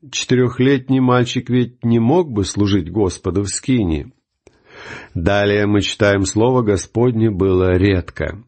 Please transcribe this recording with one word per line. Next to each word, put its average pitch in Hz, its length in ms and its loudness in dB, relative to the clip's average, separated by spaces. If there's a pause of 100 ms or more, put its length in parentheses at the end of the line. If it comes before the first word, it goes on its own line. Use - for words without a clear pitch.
(120)
Четырёхлетний 127 880 0
мальчик 123 500 0
ведь 123 340 -2
не 117 140 2
мог 147 320 2
бы 104 140 -2
служить 98 460 -2
Господу 95 520 -2
в 98 60 -6
скинии. 85 600 -2 (1000)
Далее 101 520 2
мы 104 160 2
читаем: 101 440 2
«Слово 123 360 0
Господне 110 720 0
было 92 460 2
редко». 90 720 -2